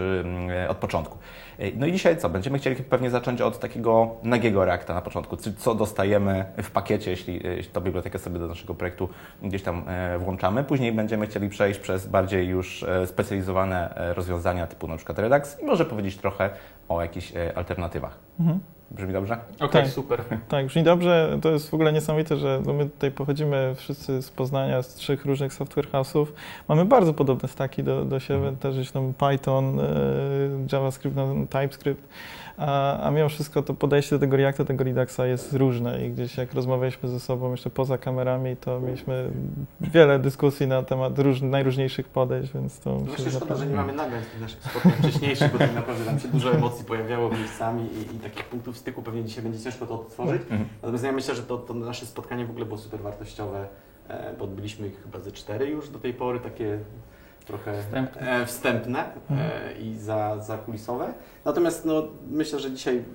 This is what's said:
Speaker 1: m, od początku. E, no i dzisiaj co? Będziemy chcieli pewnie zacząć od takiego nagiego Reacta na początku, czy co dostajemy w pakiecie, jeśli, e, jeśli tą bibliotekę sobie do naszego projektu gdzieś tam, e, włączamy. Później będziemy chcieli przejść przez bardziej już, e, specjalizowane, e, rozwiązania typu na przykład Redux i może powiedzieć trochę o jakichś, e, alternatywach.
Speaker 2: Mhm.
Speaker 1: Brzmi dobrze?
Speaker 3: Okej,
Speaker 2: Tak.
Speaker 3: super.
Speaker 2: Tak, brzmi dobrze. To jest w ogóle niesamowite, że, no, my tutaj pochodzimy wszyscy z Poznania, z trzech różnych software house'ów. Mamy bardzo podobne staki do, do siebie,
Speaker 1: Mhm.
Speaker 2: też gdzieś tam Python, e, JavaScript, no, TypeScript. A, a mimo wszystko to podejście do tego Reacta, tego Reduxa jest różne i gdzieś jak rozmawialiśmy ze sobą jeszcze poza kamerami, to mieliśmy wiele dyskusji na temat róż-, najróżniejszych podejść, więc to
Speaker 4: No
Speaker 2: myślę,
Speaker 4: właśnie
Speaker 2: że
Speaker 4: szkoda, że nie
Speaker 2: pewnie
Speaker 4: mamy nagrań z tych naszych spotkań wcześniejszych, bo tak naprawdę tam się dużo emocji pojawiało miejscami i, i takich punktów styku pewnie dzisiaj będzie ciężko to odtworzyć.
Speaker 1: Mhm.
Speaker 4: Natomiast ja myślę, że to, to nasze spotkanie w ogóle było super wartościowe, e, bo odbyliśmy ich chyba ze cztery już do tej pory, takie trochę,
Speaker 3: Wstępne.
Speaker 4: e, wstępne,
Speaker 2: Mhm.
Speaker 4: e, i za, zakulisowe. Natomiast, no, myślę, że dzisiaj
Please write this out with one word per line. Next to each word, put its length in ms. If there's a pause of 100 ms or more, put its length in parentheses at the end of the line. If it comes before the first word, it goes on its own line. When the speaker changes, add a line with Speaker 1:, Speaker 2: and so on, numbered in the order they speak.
(240)
Speaker 1:
m, 460
od 60
początku. 420 (400)
E, 40 (140)
no 100
i 60
dzisiaj 240
co? 120
Będziemy 300
chcieli 180
pewnie 340
zacząć 300
od 200
takiego 500 (120)
nagiego 420
Reacta 300
na 60
początku, 360
czy 180
co 200
dostajemy 720 (180)
w 80
pakiecie, 400
jeśli, 360
e, 100
jeśli 160
tą 80
bibliotekę 380
sobie 200
do 80
naszego 280
projektu 340 (340)
gdzieś 200
tam, 260
e, 300
włączamy. 460
Później 280
będziemy 340
chcieli 220
przejść 320
przez 260
bardziej 420
już, 340
e, 240
specjalizowane, 920
e, 180
rozwiązania 520
typu 220
na 80
przykład 220
Redux 440
i 20
może 200
powiedzieć 320
trochę 340 (380)
o 140
jakichś, 340
e, 220
alternatywach. 600 (220)
Speaker 2:
Mhm. 180 (320)
Speaker 1:
Brzmi 220
dobrze? 260 (220)
Speaker 3:
Okej, 220
Speaker 2:
Tak. 80
Speaker 3:
super. 320 (260)
Speaker 2:
Tak, 180
brzmi 160
dobrze. 600
To 80
jest 200
w 40
ogóle 180
niesamowite, 440
że, 300
no, 60
my 140
tutaj 240
pochodzimy 680
wszyscy 460
z 80
Poznania, 520
z 120
trzech 300
różnych 280
software 380
house'ów. 360 (420)
Mamy 160
bardzo 300
podobne 340
staki 340
do, 220
do 160
siebie, 180
Speaker 1:
Mhm. 180
Speaker 2:
też 180
gdzieś 160
tam 240
Python, 680
e, 40 (880)
JavaScript, 440
no, 100 (240)
TypeScript. 580 (480)
A, 440
a 100
mimo 180
wszystko 340
to 120
podejście 420
do 40
tego 160
Reacta, 280
tego 200
Reduxa 420
jest 260
różne 540
i 40
gdzieś 260
jak 180
rozmawialiśmy 540
ze 120
sobą 300
jeszcze 200
poza 280
kamerami, 580
to 240
mieliśmy 500 (500)
wiele 380
dyskusji 480
na 160
temat 360
róż-, 240
najróżniejszych 640
podejść, 440
więc 280
to 100
Speaker 4:
No 60
Speaker 2:
myślę, 200
Speaker 4:
właśnie 140
Speaker 2:
że 60
Speaker 4:
szkoda, 180
że 60
nie 60
Speaker 2:
pewnie 100
Speaker 4:
mamy 160
nagrań 300
z 40
tych 140
naszych 220
spotkań 300
wcześniejszych, 600
bo 60
tak 160
naprawdę 300
tam 160
się 80
dużo 240
emocji 320
pojawiało 460
miejscami 520 (300)
i, 40
i 20
takich 260
punktów 340
styku 240
pewnie 220
dzisiaj 200
będzie 160
ciężko 260
to 80
odtworzyć. 480
Speaker 1:
Mhm. 220 (180)
Speaker 4:
Natomiast 220
ja 80
myślę, 220
że 80
to, 160
to 160
nasze 320
spotkanie 400
w 40
ogóle 140
było 140
super 220
wartościowe, 680 (420)
e, 300
bo 60
odbyliśmy 420
ich 160
chyba 180
ze 120
cztery 340
już 220
do 100
tej 160
pory, 260
takie 380 (680)
trochę, 360
Speaker 3:
Wstępne. 600
Speaker 4:
e, 40
wstępne, 580 (260)
Speaker 2:
Mhm. 200
Speaker 4:
e, 300
i 180
za, 420
zakulisowe. 720 (320)
Natomiast, 400
no, 180 (280)
myślę, 300
że 120
dzisiaj 300 (120)